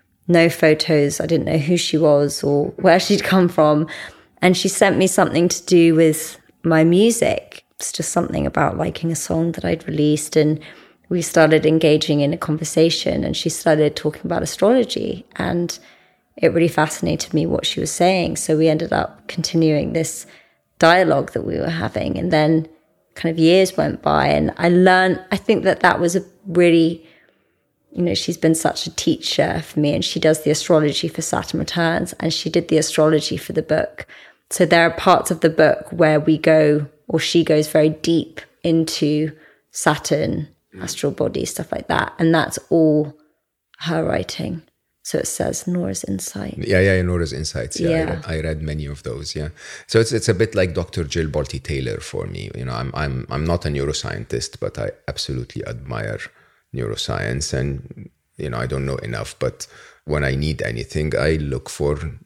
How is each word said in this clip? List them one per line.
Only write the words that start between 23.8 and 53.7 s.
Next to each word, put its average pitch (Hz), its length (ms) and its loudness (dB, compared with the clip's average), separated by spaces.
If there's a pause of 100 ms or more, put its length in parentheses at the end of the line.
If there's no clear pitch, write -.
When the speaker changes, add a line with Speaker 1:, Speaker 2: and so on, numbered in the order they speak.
Speaker 1:
by, 147 260 4
and 147 300 2
I 170 120 2
learned, 185 520 4 (100)
I 202 40 0
think 196 300 0
that - 160 2
that - 180 2
was 175 160 0
a 175 80 0 (240)
really, 170 580 4 (880)
you 180 100 -6
know, 175 140 0
she's - 220 -4
been 160 180 4
such - 320 -4
a - 80 -12
teacher - 640 -2
for - 200 -4
me, 147 120 2
and 180 100 -2
she - 160 -4
does 156 240 2
the 151 80 0
astrology 156 580 0
for 165 120 -8
Saturn - 380 -4
Returns, 170 640 -2
and 165 120 -2
she - 160 -6
did 170 200 -2
the 156 80 4
astrology 151 580 2
for - 180 -10
the - 80 -2
book. - 460 -4 (420)
So 185 160 2
there 165 200 4
are 170 60 0
parts - 400 2
of 165 100 -4
the 160 80 4
book 160 420 2
where 156 280 2
we 156 180 2
go, 151 500 4 (200)
or 160 120 -2
she 165 240 0
goes 156 240 2
very 156 220 4
deep - 520 -2 (220)
into 156 680 0 (400)
Saturn, - 760 -2 (280)
Speaker 2:
Mm. 185 80 -12
Speaker 1:
astral - 280 -4
body, - 340 -4
stuff - 260 -10
like - 160 -8
that. - 300 -2
And 165 160 2
that's - 240 -2 (120)
all 151 460 2 (640)
her 160 240 -4
writing. - 600 -6 (400)
So - 140 -6
it - 100 -4
says - 400 -6
Nora's 180 360 -4
Insight. - 540 -8
Speaker 2:
Yeah, 95 220 0
yeah, 95 220 4
Nora's 87 320 -2
Insights. - 460 -8
Yeah, 170 100 0
I - 20 2
Speaker 1:
Yeah. 160 140 0
Speaker 2:
read, - 220 -6
I 80 140 -6
read 78 200 -6
many 76 240 -6
of 71 180 -12
those. 69 320 -10
Yeah, 78 140 -6 (380)
so 113 120 2
it's, 113 120 2
it's 110 180 -2
a 107 40 2
bit - 220 0
like 92 180 0
Doctor 87 300 -4
Jill 80 240 -4
Bolte 71 340 -6
Taylor 64 380 -6
for 50 280 -10
me. 50 280 -10
You 64 100 -8
know, 62 80 -8
I'm, 62 220 -6
I'm, 67 340 -6
I'm 73 160 -4
not 85 200 -2
a 78 40 -2
neuroscientist, 69 880 -6